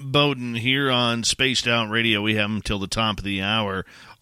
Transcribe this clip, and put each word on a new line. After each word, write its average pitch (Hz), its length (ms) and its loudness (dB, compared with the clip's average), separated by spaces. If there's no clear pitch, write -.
Bowden 135 540 0
here 131 360 0
on 117 340 2
Spaced 131 420 0
Out 117 220 2
Radio, 110 340 2
we 107 120 2
have 104 160 0
him 107 120 -2
till 107 160 -4
the 95 80 -6
top 110 320 -2
of 90 60 -8
the 98 180 -4
hour 98 440 -2